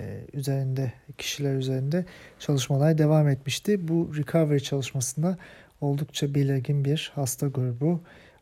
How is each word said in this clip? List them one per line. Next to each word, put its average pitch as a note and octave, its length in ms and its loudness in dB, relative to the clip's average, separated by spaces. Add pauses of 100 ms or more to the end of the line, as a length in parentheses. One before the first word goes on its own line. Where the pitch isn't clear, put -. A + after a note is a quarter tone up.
(320)
üzerinde, C3+ 600 -2 (260)
kişiler C#3 360 -4
üzerinde C3 500 0 (340)
çalışmalar D3 600 2
devam D3+ 300 6
etmişti. D#3+ 600 0
Bu E3 280 0
recovery D3 420 2
çalışmasında C#3 800 -2 (420)
oldukça C#3+ 540 -2
belirgin C#3 500 2
bir D3 300 -2
hasta C#3+ 340 -2
grubu B2+ 520 -2 (420)